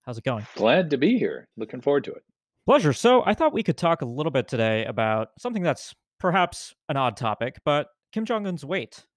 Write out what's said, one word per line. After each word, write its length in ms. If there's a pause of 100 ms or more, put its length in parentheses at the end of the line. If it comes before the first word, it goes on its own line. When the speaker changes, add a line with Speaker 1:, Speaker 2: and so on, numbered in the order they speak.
Speaker 1:
How's 160
it 60
going? 300
Speaker 2:
Glad 360
to 60
be 220
here. 280 (100)
Looking 240
forward 240
to 80
it. 100 (420)
Speaker 1:
Pleasure. 280
So, 340
I 80
thought 180
we 120
could 120
talk 260
a 40
little 260
bit 140
today 380
about 520
something 280
that's 280 (280)
perhaps 560 (120)
an 80
odd 200
topic, 480
but 240 (240)
Kim 120
Jong-un's 400
weight. 400 (120)